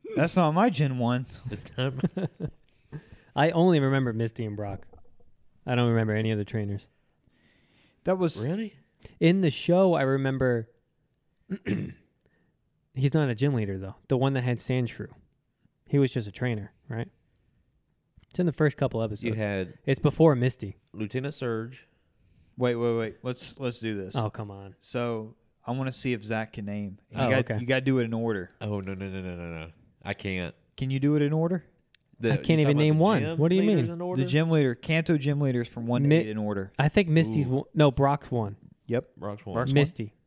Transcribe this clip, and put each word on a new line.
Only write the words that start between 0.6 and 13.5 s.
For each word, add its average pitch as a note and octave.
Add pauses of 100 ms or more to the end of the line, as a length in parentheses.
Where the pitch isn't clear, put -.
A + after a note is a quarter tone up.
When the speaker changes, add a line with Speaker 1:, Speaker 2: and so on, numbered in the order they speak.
Speaker 1:
Gen C3+
one. B2 (240)
Speaker 2:
It's G#2 (140)
not C3 (220)
my F#3
Speaker 3:
<laughs> - (960)
I D3+
only E3+
remember C3+
Misty A2+
and G#2
Brock. G2+ (800)
I B2
don't A#2+
remember A2
any A2
other G#2
trainers. G2+ (1160)
Speaker 1:
That F#3
was D3+
Speaker 2:
Really? G3 (460)
Speaker 3:
In F3+
the D#3+
show, F3+
I D3
remember C3+ (800)
<clears throat> - (1300)
he's C3
not D3+
a A#2
gym C#3